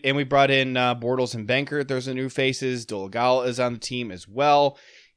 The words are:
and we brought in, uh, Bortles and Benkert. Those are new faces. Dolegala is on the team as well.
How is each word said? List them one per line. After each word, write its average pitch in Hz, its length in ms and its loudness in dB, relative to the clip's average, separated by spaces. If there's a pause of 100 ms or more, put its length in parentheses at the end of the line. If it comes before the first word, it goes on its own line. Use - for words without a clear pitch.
and 139 120 2
we 143 80 0
brought 135 280 4
in, 131 260 2
uh, 123 160 2
Bortles 120 400 -2
and 110 160 -8
Benkert. 139 380 -2
Those 131 200 -4
are 131 60 -4
new 131 160 -4
faces. 127 560 -2
Dolegala 117 600 0
is 123 120 -4
on 123 140 0
the 113 60 -10
team 120 320 -8
as 90 160 -14
well. 143 500 4 (400)